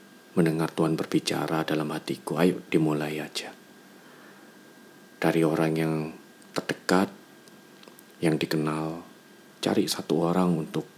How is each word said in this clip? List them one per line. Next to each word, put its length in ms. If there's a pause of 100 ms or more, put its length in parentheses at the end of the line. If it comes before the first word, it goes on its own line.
(340)
mendengar 400
Tuhan 240
berbicara 640
dalam 320
hatiku, 480
"Ayo, 160 (160)
dimulai 480
aja." 320 (1700)
Dari 240
orang 320
yang 320 (480)
terdekat, 560 (1040)
yang 240
dikenal, 640 (560)
cari 240
satu 400
orang 320
untuk 400